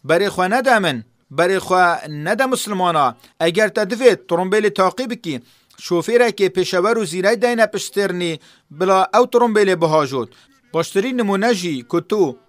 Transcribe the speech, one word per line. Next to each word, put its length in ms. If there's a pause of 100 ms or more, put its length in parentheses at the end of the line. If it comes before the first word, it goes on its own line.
berê 300
xwe 140
nede 300
min, 180 (340)
berê 280
xwe 260 (380)
nede 220
musulmana. 720 (220)
Eger 340
te 80
divê 300 (160)
trombêlê 460
taqî 360
bikî, 260 (440)
şofêrekê 680
pêşewer 520
û 40
zîrey 360
deyne 320
piştêrnî, 680 (320)
bila 420
ew 200
trombêlê 480
bihajot. 480 (440)
Baştirîn 440
nimûne 360
jî 340
ku 200
tu 300 (120)